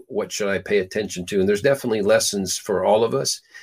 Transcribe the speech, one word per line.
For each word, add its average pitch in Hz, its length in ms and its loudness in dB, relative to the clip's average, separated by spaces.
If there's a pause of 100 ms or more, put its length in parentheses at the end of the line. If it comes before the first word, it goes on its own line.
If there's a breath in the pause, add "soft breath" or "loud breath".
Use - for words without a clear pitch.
What 101 240 -6
should 104 160 -2
I 98 120 0
pay 101 200 0
attention 92 480 -4
to?" 101 120 0
And 95 100 2
there's 101 120 2
definitely 123 400 0
lessons 101 560 2
for 92 280 -2
all 107 180 4
of 120 100 0
us. - 280 -2 (220 loud breath)